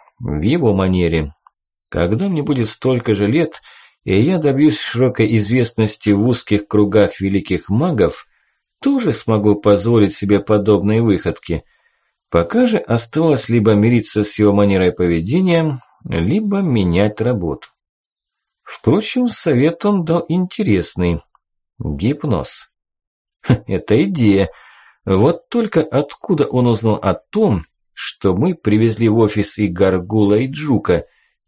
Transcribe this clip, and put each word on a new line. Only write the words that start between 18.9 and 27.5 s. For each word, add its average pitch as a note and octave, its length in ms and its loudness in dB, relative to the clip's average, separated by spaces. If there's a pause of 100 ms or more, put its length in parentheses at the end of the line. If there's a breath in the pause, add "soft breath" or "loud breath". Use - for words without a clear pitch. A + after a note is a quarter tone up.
совет D#3+ 580 0
он G3+ 200 0
дал E3 240 -2
интересный. G2 920 -2 (600)
Гипноз. F2 920 -4 (720)
Ха, - 240 0
это G#2 380 0
идея. G2+ 460 2 (540 loud breath)
Вот G#2 440 0
только G#3+ 340 0
откуда D3 640 -2
он B2 220 0
узнал A2 260 0
о F#2 200 -2
том, D3 500 -2 (340)